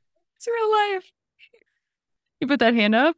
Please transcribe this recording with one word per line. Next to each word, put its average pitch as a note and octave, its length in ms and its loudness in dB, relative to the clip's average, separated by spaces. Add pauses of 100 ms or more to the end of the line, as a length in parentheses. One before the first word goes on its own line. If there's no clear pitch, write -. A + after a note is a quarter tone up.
(340)
It's - 120 -16
real A4+ 240 -2
life. G#4 380 -2 (1300)
He - 40 -6
put C4+ 140 0
that A#3+ 140 2
hand G#3+ 200 2
up C#4+ 240 2